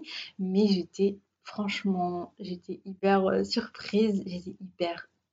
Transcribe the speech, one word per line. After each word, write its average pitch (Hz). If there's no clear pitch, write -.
Mais 190
j'étais, 196
franchement, 180
j'étais 180
hyper, 196
heu, 190
surprise, 208
j'étais 180
hyper 170